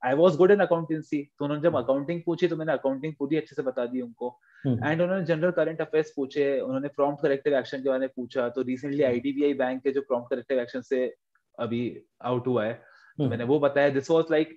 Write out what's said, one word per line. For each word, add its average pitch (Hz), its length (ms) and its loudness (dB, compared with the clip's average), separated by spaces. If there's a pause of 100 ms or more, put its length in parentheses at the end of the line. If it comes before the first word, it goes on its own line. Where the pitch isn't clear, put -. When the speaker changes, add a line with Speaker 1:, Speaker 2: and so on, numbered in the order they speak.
Speaker 1:
I - 20 0
was 151 180 6
good 175 200 6
in 202 100 8
accountancy। 160 680 0 (160)
तो 143 60 -2
उन्होंने 147 180 -2
जब 165 120 2
Speaker 2:
हम्म। 127 80 0
Speaker 1:
accounting 143 420 -2
पूछी, 170 220 0
तो 160 100 0
मैंने 160 140 -4
accounting 135 480 -2
पूरी 147 180 0
अच्छे 151 180 -6
से 151 60 -6
बता 127 240 -2
दी 123 160 -4
उनको। 123 380 -10 (260)
Speaker 2:
हम्म। 127 120 2
Speaker 1:
And 151 240 0
उन्होंने 180 240 0
general 165 260 0
current 160 300 0
affairs 156 340 0
पूछे, 139 440 0
उन्होंने 131 280 -4
prompt 143 340 -2
corrective 139 320 0
action 131 300 -2
के 135 60 0
बारे 131 100 0
में 131 160 -2
पूछा। 123 340 -4
तो 127 140 -4
recently 131 300 -6
Speaker 2:
हम्म। 143 120 2
Speaker 1:
आईडीबीआई 135 480 0
बैंक 131 300 -2
के 139 80 0
जो 135 100 0
prompt 120 280 -4
corrective 127 300 -2
action 120 220 -6
से 127 340 -2 (440)
अभी 117 420 -4 (220)
आउट 123 240 -2
हुआ 120 180 0
है, 117 80 -4
तो - 500 -10
Speaker 2:
हम्म। 127 80 0
Speaker 1:
मैंने 113 120 -4
वो 139 160 2
बताया। 143 340 4
This 135 180 0
was 165 120 6
like 156 220 2 (120)